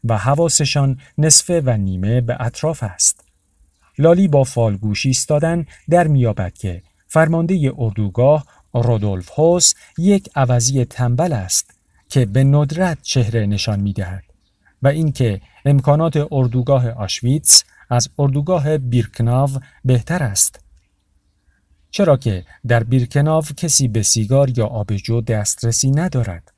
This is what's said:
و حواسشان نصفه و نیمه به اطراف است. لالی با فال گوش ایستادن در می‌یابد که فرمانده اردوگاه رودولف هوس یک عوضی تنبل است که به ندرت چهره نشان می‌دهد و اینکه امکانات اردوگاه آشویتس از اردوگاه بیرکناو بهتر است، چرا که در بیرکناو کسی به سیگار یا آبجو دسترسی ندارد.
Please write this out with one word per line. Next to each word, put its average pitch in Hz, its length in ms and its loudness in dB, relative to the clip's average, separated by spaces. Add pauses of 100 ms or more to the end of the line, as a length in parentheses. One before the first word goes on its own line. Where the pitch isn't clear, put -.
و 117 140 -2
حواسشان 139 800 0 (180)
نصفه 160 480 2
و 120 120 0
نیمه 98 440 0
به 120 180 -4
اطراف 143 440 -4
است. - 420 -4 (720)
لالی 175 300 4
با 143 160 2
فال 113 340 -2
گوش 104 280 -4
ایستادن 151 600 -2 (240)
در 170 180 4
می‌یابد 120 460 0
که 90 300 -8 (240)
فرمانده 165 720 0
اردوگاه 117 680 0 (280)
رودولف 107 680 -2
هوس 170 340 2 (240)
یک 190 380 2
عوضی 123 500 0
تنبل 127 480 -2
است - 460 -6 (300)
که 127 160 2
به 113 180 0
ندرت 147 580 2
چهره 113 440 0
نشان 101 340 -2
می‌دهد 98 440 -6 (580)
و 131 60 2
اینکه 139 540 0 (240)
امکانات 147 680 2
اردوگاه 127 580 0
آشویتس 120 760 0 (260)
از 123 200 0 (100)
اردوگاه 147 580 0
بیرکناو 123 720 0 (360)
بهتر 131 380 0
است، - 360 -2 (1300)
چرا 165 260 2
که 98 280 -4 (220)
در 117 160 2
بیرکناو 143 600 0 (140)
کسی 139 300 0
به 107 160 -2
سیگار 123 540 2
یا 110 80 0
آبجو 107 560 -4
دسترسی 113 720 -2
ندارد. 135 680 -2